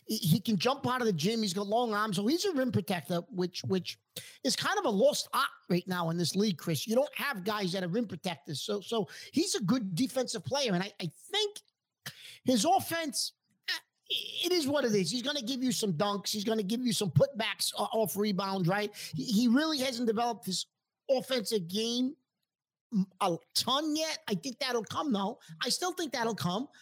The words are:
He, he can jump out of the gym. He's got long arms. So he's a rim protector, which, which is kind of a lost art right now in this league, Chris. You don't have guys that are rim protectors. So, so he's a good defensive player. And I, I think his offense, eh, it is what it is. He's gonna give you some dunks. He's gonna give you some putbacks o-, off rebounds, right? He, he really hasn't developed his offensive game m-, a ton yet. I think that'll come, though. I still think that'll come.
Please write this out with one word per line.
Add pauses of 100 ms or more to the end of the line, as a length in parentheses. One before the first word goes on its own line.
He,
he
can
jump
out
of
the
gym.
He's
got
long
arms.
So
he's
a
rim
protector, (100)
which,
which (460)
is
kind
of
a
lost
art (240)
right
now
in
this
league,
Chris.
You
don't
have
guys
that
are
rim
protectors.
So,
so (240)
he's
a
good
defensive
player.
And
I,
I (200)
think (840)
his
offense, (360)
eh, (720)
it
is
what
it
is.
He's
gonna
give
you
some
dunks.
He's
gonna
give
you
some
putbacks
o-,
off
rebounds,
right? (240)
He,
he
really
hasn't
developed
his (420)
offensive
game (800)
m-, (160)
a (180)
ton
yet. (100)
I
think
that'll
come,
though. (260)
I
still
think
that'll
come. (140)